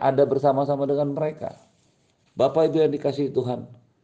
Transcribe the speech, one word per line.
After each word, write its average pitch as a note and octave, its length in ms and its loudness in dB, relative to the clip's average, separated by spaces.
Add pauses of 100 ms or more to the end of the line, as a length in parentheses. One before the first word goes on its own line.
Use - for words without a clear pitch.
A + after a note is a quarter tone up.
ada C3+ 260 2
bersama-sama C#3 640 0
dengan C#3+ 240 0
mereka?" D3+ 400 -6 (800)
Bapak D3 380 2
Ibu D#3 100 2
yang C#3+ 120 2
dikasihi C#3+ 360 -2
Tuhan, A#2+ 380 -4 (360)